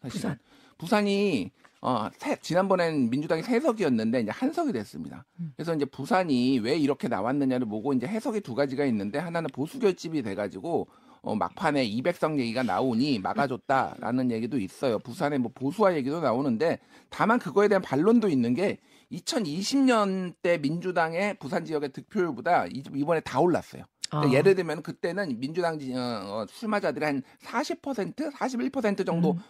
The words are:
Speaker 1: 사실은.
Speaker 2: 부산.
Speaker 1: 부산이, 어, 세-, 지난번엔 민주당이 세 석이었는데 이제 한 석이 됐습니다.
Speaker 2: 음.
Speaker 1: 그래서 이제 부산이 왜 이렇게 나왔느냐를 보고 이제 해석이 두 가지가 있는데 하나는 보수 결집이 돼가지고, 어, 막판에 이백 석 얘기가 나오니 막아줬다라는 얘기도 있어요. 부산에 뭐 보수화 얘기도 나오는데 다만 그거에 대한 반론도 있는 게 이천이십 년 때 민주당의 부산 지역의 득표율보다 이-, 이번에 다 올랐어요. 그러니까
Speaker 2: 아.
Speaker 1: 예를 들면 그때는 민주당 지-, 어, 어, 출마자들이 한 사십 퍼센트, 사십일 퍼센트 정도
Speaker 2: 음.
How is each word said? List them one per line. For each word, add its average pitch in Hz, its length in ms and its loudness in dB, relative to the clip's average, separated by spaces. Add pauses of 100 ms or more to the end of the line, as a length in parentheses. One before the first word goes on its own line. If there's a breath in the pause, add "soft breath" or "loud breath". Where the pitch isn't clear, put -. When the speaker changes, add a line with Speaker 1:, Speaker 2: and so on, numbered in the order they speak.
Speaker 1:
사실은. 165 300 -6
Speaker 2:
부산. 143 80 -6 (400 soft breath)
Speaker 1:
부산이, 196 720 0 (300 soft breath)
어, 110 280 -2 (100)
세-, - 220 -4
지난번엔 170 680 2
민주당이 156 340 0
세 240 180 2
석이었는데 135 600 2
이제 107 100 -2
한 262 220 -2
석이 320 200 0
됐습니다. 110 520 -8 (160)
Speaker 2:
음. 160 160 -8
Speaker 1:
그래서 165 180 -2
이제 147 120 2
부산이 139 720 2
왜 120 180 0
이렇게 143 320 0
나왔느냐를 127 580 0
보고 110 280 -2
이제 123 120 0
해석이 214 340 -4
두 135 140 -10
가지가 135 320 0
있는데 104 320 -2
하나는 165 340 -4
보수 156 260 -6
결집이 175 440 -2
돼가지고, 104 680 -4 (340 soft breath)
어, - 120 -4
막판에 139 500 0
이백 127 320 -2
석 156 220 0
얘기가 120 240 -2
나오니 120 580 0
막아줬다라는 127 1120 -2
얘기도 117 260 -2
있어요. 107 400 -2
부산에 143 400 -4
뭐 117 160 -2
보수화 175 420 2
얘기도 143 240 -2
나오는데 131 580 2 (300 soft breath)
다만 220 300 2
그거에 202 300 4
대한 196 140 4
반론도 214 460 4
있는 123 240 4
게 120 260 0 (320 soft breath)
이천이십 196 680 -2
년 196 640 2
때 175 160 4
민주당의 170 800 0
부산 165 260 -4
지역의 147 280 -4
득표율보다 160 760 0
이-, 123 160 -8 (120)
이번에 151 260 2
다 127 200 -2
올랐어요. 160 440 2 (240)
그러니까 151 220 2
Speaker 2:
아. 127 80 6
Speaker 1:
예를 190 160 8
들면 180 280 -4
그때는 170 580 -4
민주당 160 400 -2
지-, 131 120 -8
어, 127 60 -2
어, 110 480 -4
출마자들이 190 580 -2
한 143 180 0 (180 soft breath)
사십 294 420 -6
퍼센트, 262 480 -4
사십일 254 400 -4
퍼센트 208 340 0
정도 180 280 2
Speaker 2:
음. 170 60 -2 (120)